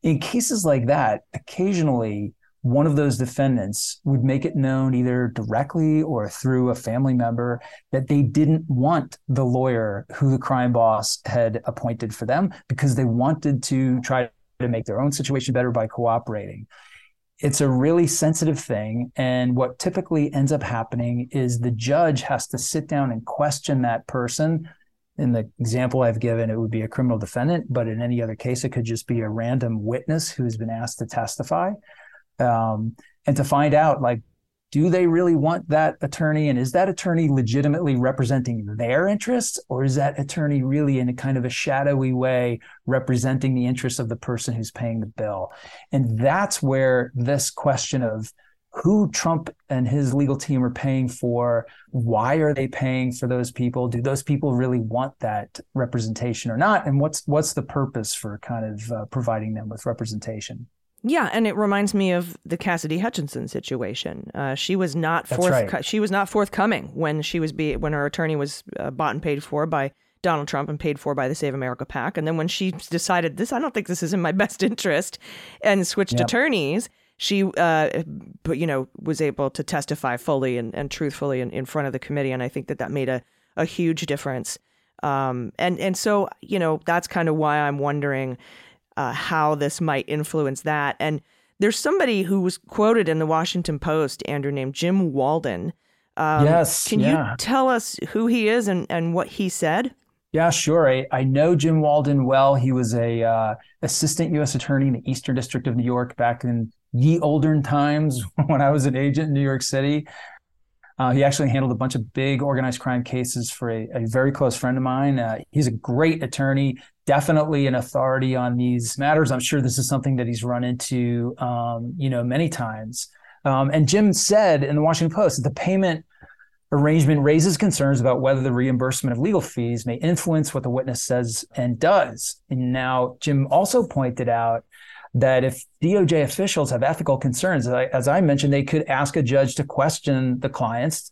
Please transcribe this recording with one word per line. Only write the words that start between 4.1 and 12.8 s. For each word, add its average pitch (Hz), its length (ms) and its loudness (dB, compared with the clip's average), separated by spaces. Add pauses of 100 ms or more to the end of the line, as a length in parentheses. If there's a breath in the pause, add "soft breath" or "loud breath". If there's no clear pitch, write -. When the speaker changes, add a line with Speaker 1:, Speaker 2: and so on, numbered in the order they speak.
Speaker 1:
make 143 180 2
it 160 120 -2
known 135 380 2
either 123 400 2
directly 143 680 0
or 123 260 -2
through 127 420 0
a 123 60 0
family 127 380 0
member 120 480 0 (320 loud breath)
that 135 140 0
they 143 140 4
didn't 156 460 4
want 139 520 0 (100)
the 135 160 2
lawyer 120 600 0 (100)
who 139 160 2
the 131 60 2
crime 123 360 0
boss 110 520 2
had 113 380 0
appointed 117 500 -6
for - 120 -6
them 156 280 0 (140 loud breath)
because 127 280 2